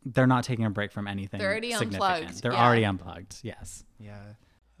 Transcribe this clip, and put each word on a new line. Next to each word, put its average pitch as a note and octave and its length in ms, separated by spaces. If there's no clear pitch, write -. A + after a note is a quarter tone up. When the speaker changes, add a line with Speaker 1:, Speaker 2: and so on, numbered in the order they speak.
Speaker 1:
they're C3 240
not B2+ 160
taking A#2 200
a A2 60
break G2+ 220
from G2+ 160
anything G2 320
Speaker 2:
They're G3 100
already A3+ 220
Speaker 1:
significant. G#3+ 300
Speaker 2:
unplugged, F3+ 400
Speaker 1:
They're B2 100
Speaker 2:
yeah. A#2+ 140
Speaker 1:
already A#2 180
unplugged, F2+ 580
yes. - 420
Speaker 3:
Yeah. G#2 360